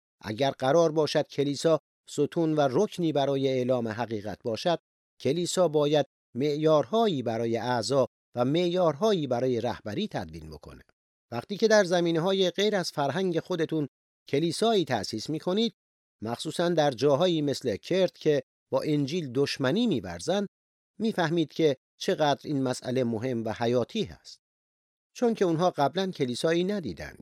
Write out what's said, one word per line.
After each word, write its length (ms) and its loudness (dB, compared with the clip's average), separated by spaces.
اگر 300 -2
قرار 420 2
باشد 360 0
کلیسا 520 0
ستون 460 0
و 160 2
رکنی 420 0
برای 360 0
اعلام 400 0
حقیقت 540 -6
باشد، 360 -2
کلیسا 480 0
باید 380 4
معیارهایی 880 2
برای 340 0
اعضا 520 2
و 100 2
معیارهایی 840 0
برای 340 0
رهبری 480 -4
تدوین 420 -10
بکنه. 320 -18
وقتی 240 -8
که 120 2
در 160 6
زمینه‌های 640 2
غیر 260 -2
از 140 -4
فرهنگ 500 -2
خودتون 480 -2
کلیسایی 560 0
تأسیس 460 -4
می‌کنید، 440 -2
مخصوصاً 460 -4
در 220 2
جاهایی 520 2
مثل 340 -2
کرت 420 -2
که 240 2
با 120 -2
انجیل 520 -2
دشمنی 520 0
می‌ورزن، 600 -2
می‌فهمید 540 0
که 240 2
چقدر 460 0
این 180 -2
مسئله 420 -2
مهم 400 -2
و 140 -4
حیاتی 440 0
هست. 380 -12
چون 200 0
که 100 0
اونها 260 2
قبلاً 400 0
کلیسایی 540 0
ندیدن، 580 -6